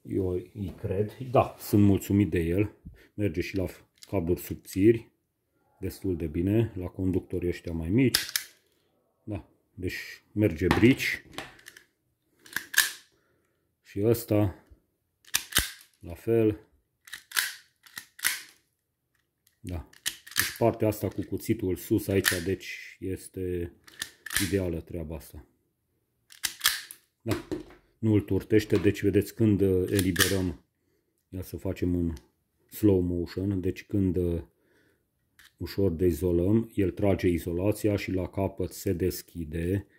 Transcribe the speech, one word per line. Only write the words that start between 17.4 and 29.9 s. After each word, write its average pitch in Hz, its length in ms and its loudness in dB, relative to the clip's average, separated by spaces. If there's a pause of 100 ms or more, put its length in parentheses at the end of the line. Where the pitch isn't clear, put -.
Da. 87 300 -10 (460)
Deci - 220 -2
partea 113 300 2
asta 107 200 -2
cu 95 140 -6
cuțitul 92 540 -2
sus 101 320 -2
aici, 95 380 2
deci - 540 -6
este 90 760 -6 (720)
ideală 87 320 0
treaba 82 360 -10
asta. 78 300 -16 (1800)
Da. - 260 -4 (500)
Nu 110 160 2
îl 104 80 6
turtește, 104 560 2
deci 95 240 2
vedeți 98 340 2
când, 104 260 4
uh, 92 280 2
eliberăm. 92 720 0 (680)